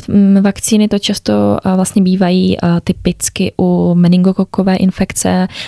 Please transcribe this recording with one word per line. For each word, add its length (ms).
mm, 340
vakcíny 460
to 120
často, 640
eh, 100
vlastně 260
bývají, 560
eh, 260
typicky 760
u 360
meningokokové 800
infekce, 720